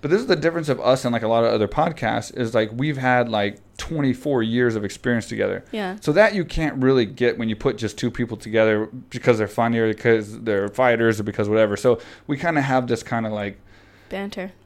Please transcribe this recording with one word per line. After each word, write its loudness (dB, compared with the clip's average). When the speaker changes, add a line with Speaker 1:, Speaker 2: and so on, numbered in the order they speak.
Speaker 1:
But -4
this 4
is -8
the 4
difference -2
of 0
us 2
and, 0
like, -2
a -2
lot 2
of 2
other 2
podcasts -2
is, -4
like, 2
we've -2
had, 2
like, -2
twenty-four -2
years 2
of -4
experience -2
together. -2
Speaker 2:
Yeah. -6
Speaker 1:
So 0
that 4
you -2
can't -4
really 4
get 0
when -2
you -2
put -2
just -6
two -2
people -6
together 2
because 2
they're 0
funny 0
or 2
because 0
they're 0
fighters 2
or -2
because -2
whatever. 4
So 2
we -4
kinda 0
have 0
this -2
kinda, -4
like, -6
Speaker 2:
Banter. -10